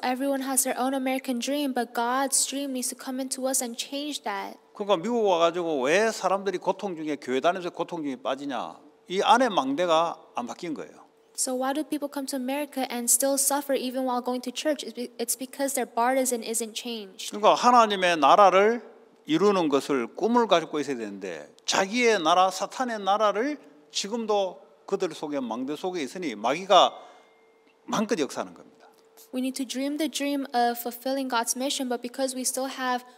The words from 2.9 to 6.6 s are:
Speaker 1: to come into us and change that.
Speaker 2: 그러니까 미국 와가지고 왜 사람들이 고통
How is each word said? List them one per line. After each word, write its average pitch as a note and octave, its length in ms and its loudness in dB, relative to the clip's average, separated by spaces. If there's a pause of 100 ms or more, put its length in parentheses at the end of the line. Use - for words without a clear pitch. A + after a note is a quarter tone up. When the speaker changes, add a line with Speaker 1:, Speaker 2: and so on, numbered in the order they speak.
Speaker 1:
to B3 60 -10
come C4 240 -8
into C4 280 -4
us C4 140 -2
and A#3 140 -8
change C#4+ 460 -8
that. G3 360 -8 (160)
Speaker 2:
그러니까 G3+ 220 0
미국 A3+ 300 0
와가지고 E3+ 560 2
왜 F#3+ 280 4
사람들이 F#3+ 480 -2
고통 F#3 380 -4